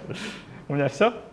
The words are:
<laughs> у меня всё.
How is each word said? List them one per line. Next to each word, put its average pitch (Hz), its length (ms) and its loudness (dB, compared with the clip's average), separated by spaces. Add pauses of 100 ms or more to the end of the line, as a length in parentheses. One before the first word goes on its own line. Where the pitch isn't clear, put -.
(200)
<laughs> - 480 -12
у 143 60 0
меня 139 140 4
всё. 220 240 6 (200)